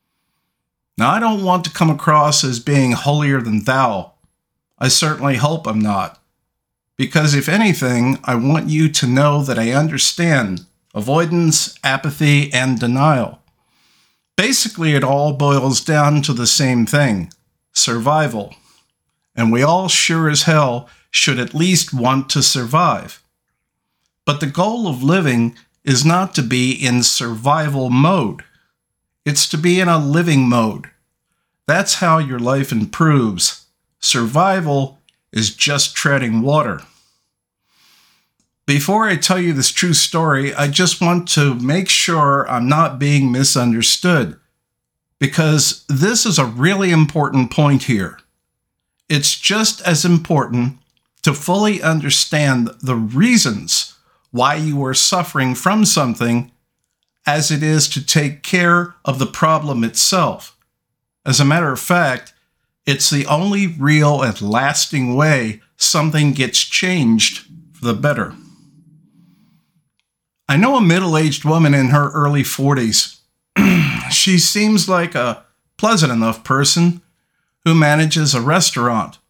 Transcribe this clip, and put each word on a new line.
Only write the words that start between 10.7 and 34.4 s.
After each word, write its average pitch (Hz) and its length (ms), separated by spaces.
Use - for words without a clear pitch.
avoidance, 156 920
apathy, 143 720
and 127 260
denial. 127 640
Basically, 185 560
it 139 100
all 139 300
boils 135 480
down 147 400
to 143 120
the 117 140
same 127 380
thing, 110 480
survival. 117 800
And 117 180
we 120 120
all 175 240
sure 160 420
as 143 140
hell 143 460
should 127 300
at 123 140
least 175 400
want 131 380
to 139 120
survive. 127 800
But 143 160
the 151 60
goal 202 400
of 131 160
living 131 520
is 131 180
not 180 320
to 156 60
be 127 300
in 123 320
survival 131 840
mode. 131 540
It's 147 240
to 165 80
be 175 220
in 185 80
a 160 160
living 143 460
mode. 117 400
That's 175 300
how 165 220
your 131 220
life 131 340
improves. 113 920
Survival 143 1000